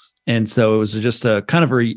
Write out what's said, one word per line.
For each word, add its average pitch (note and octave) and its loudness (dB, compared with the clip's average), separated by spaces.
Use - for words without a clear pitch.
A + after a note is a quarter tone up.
And A2+ -2
so A2 2
it - 2
was G#2+ -2
just A2 -4
a G#2+ 0
kind E3 0
of B2+ 0
a, A#2+ 0